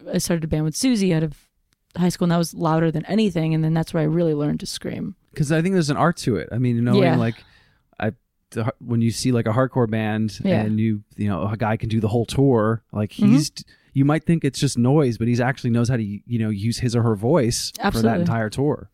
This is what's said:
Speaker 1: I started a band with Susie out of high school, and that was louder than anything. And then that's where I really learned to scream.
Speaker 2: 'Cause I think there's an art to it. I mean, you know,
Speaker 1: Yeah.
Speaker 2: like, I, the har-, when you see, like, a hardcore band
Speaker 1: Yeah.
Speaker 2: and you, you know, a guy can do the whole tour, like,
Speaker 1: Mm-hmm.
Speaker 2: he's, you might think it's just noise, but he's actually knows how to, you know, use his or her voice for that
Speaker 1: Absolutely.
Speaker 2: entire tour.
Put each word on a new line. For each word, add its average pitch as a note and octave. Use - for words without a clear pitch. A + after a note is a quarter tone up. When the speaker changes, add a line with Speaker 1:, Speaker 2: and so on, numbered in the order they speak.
Speaker 1:
I F#3
started E3
a D#3+
band D#3
with D#3
Susie G3+
out D#3+
of -
high F3
school, F3+
and E3+
that E3+
was E3+
louder D#3+
than D#3
anything. F3
And D#3
then D#3+
that's D#3+
where D#3+
I -
really D#3+
learned D3
to -
scream. -
Speaker 2:
'Cause D3
I D#3+
think F#3+
there's E3
an C#3
art D#3
to A2+
it. D2
I A2
mean, B2
you A#2
know, G3
Speaker 1:
Yeah. E3+
Speaker 2:
like, A#2
I, A2
the A2
har-, -
when A#2
you A2+
see, B2+
like, A#2
a A2
hardcore B2
band A2
Speaker 1:
Yeah. A2
Speaker 2:
and G#2+
you, A2
you G#2
know, F#2+
a A2
guy A2
can A2+
do A2
the G#2+
whole A#2
tour, A2+
like, G#2+
Speaker 1:
Mm-hmm. G#3
Speaker 2:
he's, D3+
you C3+
might D3
think E3
it's C3+
just -
noise, B2
but A2+
he's A#2+
actually B2+
knows A#2
how C3
to, A2+
you G#2
know, A2
use G#2+
his A#2+
or A#2
her A2+
voice A#2+
for -
that -
Speaker 1:
Absolutely. A3+
Speaker 2:
entire A2+
tour. C3+